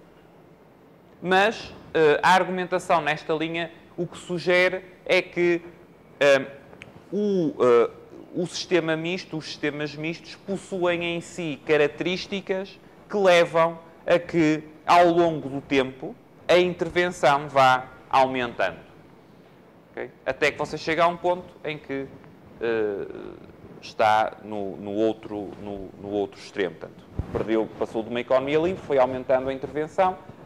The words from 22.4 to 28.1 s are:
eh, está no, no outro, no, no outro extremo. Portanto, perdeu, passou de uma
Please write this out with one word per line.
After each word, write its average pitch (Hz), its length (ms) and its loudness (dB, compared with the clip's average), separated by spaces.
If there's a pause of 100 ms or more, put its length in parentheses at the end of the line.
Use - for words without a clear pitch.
eh, 107 440 -2 (760)
está 107 640 0
no, 101 340 -8
no 101 160 -10
outro, 107 580 -2 (100)
no, 101 280 -12 (120)
no 101 80 -12
outro 101 300 -2
extremo. 90 340 -4
Portanto, - 300 -18 (280)
perdeu, 110 460 -2
passou 110 240 -4
de 107 80 -10
uma 120 100 -4